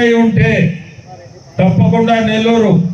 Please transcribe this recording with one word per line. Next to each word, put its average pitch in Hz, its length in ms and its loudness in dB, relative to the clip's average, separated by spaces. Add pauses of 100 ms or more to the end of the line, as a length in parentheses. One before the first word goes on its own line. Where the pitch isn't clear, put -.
అయి 233 220 2
ఉంటే 185 280 0 (1080)
తప్పకుండా 226 560 0 (140)
నెల్లూరు 220 420 0 (220)